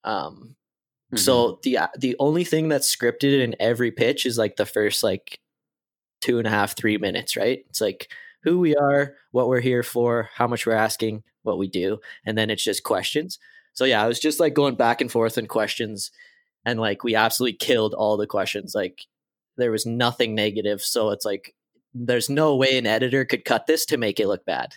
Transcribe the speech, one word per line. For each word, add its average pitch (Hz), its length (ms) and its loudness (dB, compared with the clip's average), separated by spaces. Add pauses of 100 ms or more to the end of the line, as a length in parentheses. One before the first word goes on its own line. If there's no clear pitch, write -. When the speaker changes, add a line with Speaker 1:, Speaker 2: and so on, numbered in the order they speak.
Speaker 1:
Um, 104 500 -8 (580)
Speaker 2:
Mm-hmm. 123 40 -4
Speaker 1:
so 120 480 4
the, 123 140 2
uh, 82 100 0 (100)
the 127 220 0
only 156 240 2
thing 160 240 0
that's 143 260 0
scripted 135 480 2
in 117 160 -2
every 117 320 0
pitch 117 360 0
is, 117 120 -2
like, 107 160 0
the 104 100 0
first, 104 380 -2
like, - 380 -4 (800)
two 120 180 0
and 113 80 -2
a 107 40 0
half, 104 260 0
three 107 220 0
minutes, 92 380 -4
right? - 320 -2
It's, - 120 -8
like, - 320 -4 (300)
who 170 160 2
we 160 160 4
are, 143 420 2 (160)
what 123 160 2
we're 127 120 2
here 123 220 0
for, 117 500 0
how 117 140 0
much 117 180 -4
we're 113 80 2
asking, 110 500 0 (200)
what 95 160 -2
we 95 100 -2
do, 95 300 -2 (260)
and 107 140 -2
then 107 100 2
it's 107 160 -2
just 104 200 -2
questions. 147 540 -2 (360)
So 127 100 -2
yeah, 117 180 4
it 113 60 2
was 117 100 0
just, 151 220 0
like, 156 140 2
going 143 220 2
back 117 260 2
and 120 100 -4
forth 113 240 0
and 113 100 -4
questions, 107 640 -4 (540)
and, 113 160 -2
like, 104 240 -2
we 117 100 0
absolutely 113 440 2
killed 110 340 2
all 107 240 0
the 104 100 -2
questions. 98 480 -4
Like, 92 280 -4 (560)
there 123 120 2
was 110 140 -2
nothing 120 500 0
negative, 104 460 -2
so 110 300 0
it's, 101 160 -4
like, 101 280 -8 (380)
there's 120 380 -2
no 147 260 2
way 131 220 2
an 120 80 -2
editor 127 400 2
could 123 180 -2
cut 113 220 0
this 160 200 2
to 147 120 0
make 110 200 -2
it 107 80 2
look 98 200 -2
bad. 67 300 -6